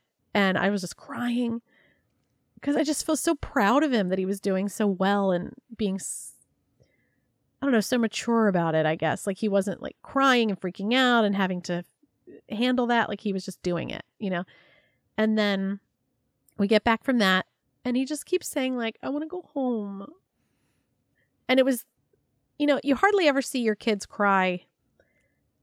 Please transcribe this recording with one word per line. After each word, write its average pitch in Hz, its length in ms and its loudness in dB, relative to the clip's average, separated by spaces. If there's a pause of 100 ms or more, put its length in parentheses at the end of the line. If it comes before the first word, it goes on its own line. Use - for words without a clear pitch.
(340)
And 196 240 2
I 190 140 2
was 202 100 -2
just - 160 -10
crying 240 640 -4 (1000)
'cause 285 140 0
I 320 80 2
just 294 220 -2
feel 311 100 0
so 339 200 0
proud 247 480 2
of 294 80 0
him 202 180 0
that 185 80 0
he 190 80 -2
was 196 140 -4
doing 190 280 -2
so 208 200 -2
well 196 440 2
and 175 220 -2 (240)
being, 196 180 -2
s-, - 380 -12 (1300)
I 269 60 -4
don't 277 60 2
know, 226 80 4
so 247 180 0
mature 226 480 0
about 170 260 2
it, 156 140 2
I 160 80 0
guess. 165 320 -4
Like, 190 100 -4
he 220 100 -2
wasn't, 196 360 0
like, - 180 -10
crying 247 480 2
and 190 100 -4
freaking 196 360 -4
out 247 280 4
and 202 120 2
having 185 280 -2
to 175 200 -4 (680)
handle 247 380 0
that. 233 220 0
Like, 202 120 -8
he 202 120 -2
was 190 120 -6
just - 160 -12
doing 151 300 -2
it, - 120 -10 (140)
you 196 140 -4
know? 175 120 -2 (760)
And 220 180 2
then 196 420 0 (760)
we 202 100 2
get 214 160 4
back - 200 0
from 247 160 2
that, 190 260 2 (400)
and 247 100 -2
he 262 100 0
just 294 200 -8
keeps - 220 -4
saying, 262 300 -4
like, 226 260 -6
"I 262 60 -6
wanna 294 180 -4
go 359 160 -10 (100)
home." 214 520 -4 (1400)
And 262 100 4
it 262 40 8
was, 254 220 2 (760)
you 294 80 0
know, 277 160 4
you 277 120 2
hardly 392 320 4
ever 269 140 2
see - 200 -4
your 220 140 0
kids 208 300 -2
cry 190 600 0 (960)